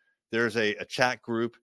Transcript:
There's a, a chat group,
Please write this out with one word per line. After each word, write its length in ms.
There's 240
a, 180
a 100
chat 380
group, 400